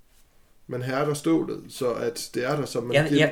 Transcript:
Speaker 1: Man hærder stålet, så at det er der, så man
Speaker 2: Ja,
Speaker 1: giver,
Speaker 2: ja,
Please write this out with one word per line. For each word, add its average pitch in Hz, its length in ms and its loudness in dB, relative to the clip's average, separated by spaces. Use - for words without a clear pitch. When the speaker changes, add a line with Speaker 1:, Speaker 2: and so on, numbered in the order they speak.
Speaker 1:
Man 127 120 -6
hærder 135 320 0
stålet, 156 560 0
så 123 220 -2
at 117 420 -4
det 123 120 -2
er 139 100 0
der, 143 100 -2
så 120 160 -4
man 120 140 -6
Speaker 2:
Ja, 147 140 6
Speaker 1:
giver, 151 160 6
Speaker 2:
ja, - 60 0